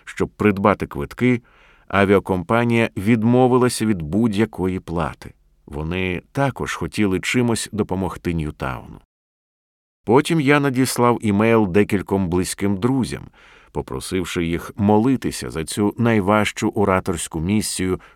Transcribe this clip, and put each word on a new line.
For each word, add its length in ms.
щоб 240
придбати 580
квитки, 540
авіакомпанія 1120
відмовилася 880
від 160
будь-якої 800
плати. 540
Вони 560
також 440
хотіли 440
чимось 520
допомогти 640
Ньютауну. 640
Потім 360
я 180
надіслав 600
імейл 460
декільком 600
близьким 480
друзям, 460
попросивши 760
їх 300
молитися 720
за 160
цю 320
найважчу 720
ораторську 720
місію, 600